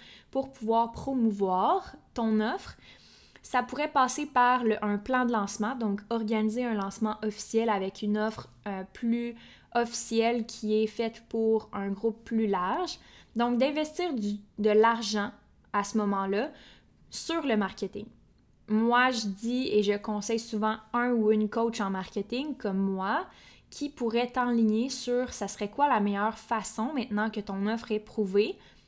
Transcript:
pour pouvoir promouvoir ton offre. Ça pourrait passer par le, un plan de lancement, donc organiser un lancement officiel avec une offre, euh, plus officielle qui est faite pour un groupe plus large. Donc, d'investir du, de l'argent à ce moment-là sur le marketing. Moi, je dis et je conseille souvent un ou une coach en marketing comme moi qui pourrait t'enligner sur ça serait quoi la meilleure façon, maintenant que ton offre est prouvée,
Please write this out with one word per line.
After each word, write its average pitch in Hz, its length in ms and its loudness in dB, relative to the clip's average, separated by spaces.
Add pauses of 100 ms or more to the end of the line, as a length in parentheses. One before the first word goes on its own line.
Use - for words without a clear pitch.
(300)
pour 269 220 -4
pouvoir 226 400 0
promouvoir 220 1040 0 (180)
ton 220 280 2
offre. 262 340 -4 (640)
Ça - 220 -2
pourrait 294 280 -4
passer 262 340 2
par 247 380 4
le, 220 200 2
un 208 140 0
plan 254 280 2
de 240 60 2
lancement, 214 440 -2
donc 208 340 -2
organiser 220 540 0
un 240 100 -2
lancement 214 500 -2
officiel 220 460 0
avec 190 320 -2
une 208 160 0
offre, 220 320 -4 (180)
euh, 190 160 -8 (100)
plus 240 420 -2 (400)
officielle 233 680 0
qui 214 360 0
est 220 60 2
faite 220 420 -6
pour 220 440 2
un 196 160 -4
groupe 214 340 -4
plus 220 240 0
large. 202 500 0 (380)
Donc, 240 220 2
d'investir 302 560 0
du, 208 240 -2 (200)
de 202 120 2
l'argent 214 640 4 (420)
à 202 100 2
ce 214 140 -2
moment-là 202 520 0 (600)
sur 330 360 -2
le 233 120 2
marketing. 202 480 -4 (640)
Moi, 233 420 4
je 220 160 -2
dis 233 400 -2
et 208 160 4
je 202 140 2
conseille 208 420 -4
souvent 220 380 -2 (160)
un 240 180 2
ou 220 200 4
une 214 180 2
coach 233 320 -2
en 196 80 -2
marketing 220 640 -6
comme 196 220 -4
moi 196 500 -2 (420)
qui 285 200 -8
pourrait 240 420 -2
t'enligner 240 580 2
sur 247 440 -2
ça 196 160 -6
serait 202 200 -6
quoi 285 200 2
la 240 100 4
meilleure 208 400 0
façon, 226 560 -4
maintenant 214 340 -2
que 214 120 -6
ton 196 260 -4
offre 226 240 -4
est 214 80 0
prouvée, 214 580 0 (300)